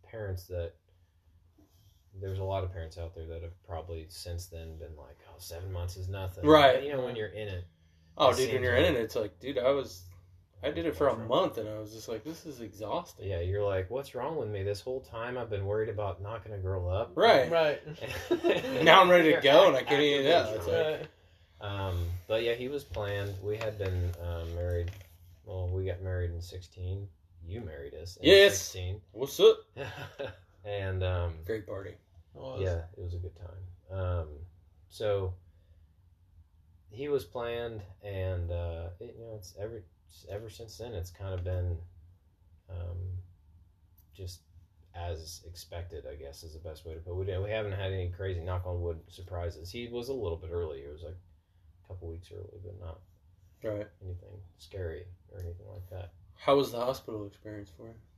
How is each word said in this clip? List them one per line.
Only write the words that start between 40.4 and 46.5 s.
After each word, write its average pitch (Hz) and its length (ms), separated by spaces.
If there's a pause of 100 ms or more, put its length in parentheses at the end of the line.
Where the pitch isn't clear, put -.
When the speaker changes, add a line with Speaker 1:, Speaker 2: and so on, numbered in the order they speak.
Speaker 1:
since 110 280
then, 117 160
it's 87 160
kinda 95 280
been, 87 400 (920)
um, 87 280 (1160)
just 92 280 (540)
as 85 520
expected, 85 580
I 69 100
guess, 71 280
is 78 100